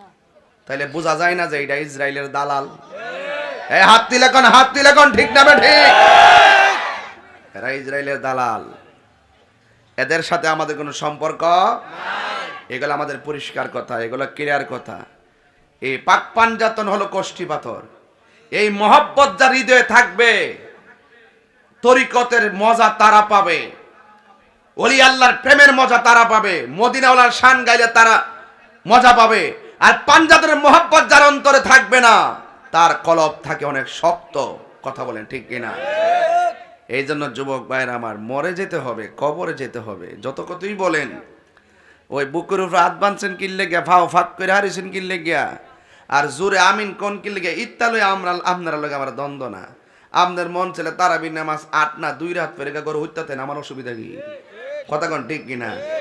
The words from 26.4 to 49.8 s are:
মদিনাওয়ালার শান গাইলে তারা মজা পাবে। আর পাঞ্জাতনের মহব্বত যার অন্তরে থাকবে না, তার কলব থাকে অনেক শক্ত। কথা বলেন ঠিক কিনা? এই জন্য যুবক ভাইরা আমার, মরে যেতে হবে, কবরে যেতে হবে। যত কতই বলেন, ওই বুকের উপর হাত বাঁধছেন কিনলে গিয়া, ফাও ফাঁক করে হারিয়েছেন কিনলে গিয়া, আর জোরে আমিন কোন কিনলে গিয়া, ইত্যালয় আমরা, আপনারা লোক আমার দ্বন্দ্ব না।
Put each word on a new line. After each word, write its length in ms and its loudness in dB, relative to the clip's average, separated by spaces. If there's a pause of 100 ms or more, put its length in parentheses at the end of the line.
মদিনাওয়ালার 600 2
শান 340 2
গাইলে 220 2
তারা 380 4 (640)
মজা 260 6
পাবে। 400 2 (260)
আর 140 6 (120)
পাঞ্জাতনের 500 4
মহব্বত 540 4
যার 180 6
অন্তরে 320 2
থাকবে 420 4
না, 340 4 (360)
তার 240 2
কলব 380 0 (100)
থাকে 220 -8
অনেক 240 -6
শক্ত। 680 -6 (280)
কথা 200 -12
বলেন 220 -12
ঠিক 220 -14
কিনা? 260 -10 (1120)
এই 180 -6
জন্য 280 -8
যুবক 340 -10
ভাইরা 280 -6
আমার, 220 -10
মরে 360 -8
যেতে 240 -10
হবে, 400 -10
কবরে 360 -6
যেতে 260 -12
হবে। 420 -16
যত 200 -10
কতই 340 -12
বলেন, 340 -4 (1000)
ওই 160 -6
বুকের 340 -6
উপর 180 -4
হাত 160 2
বাঁধছেন 420 -6
কিনলে 300 -8
গিয়া, 160 -4
ফাও 260 2
ফাঁক 200 -2 (100)
করে 140 -4
হারিয়েছেন 380 -4
কিনলে 300 -10
গিয়া, 380 -6 (520)
আর 180 0
জোরে 320 -4
আমিন 340 0
কোন 240 -8
কিনলে 220 -12
গিয়া, 140 -6
ইত্যালয় 480 -6
আমরা, 420 -2
আপনারা 340 -4
লোক 160 -8
আমার 220 -8
দ্বন্দ্ব 320 -10
না। 320 -18 (320)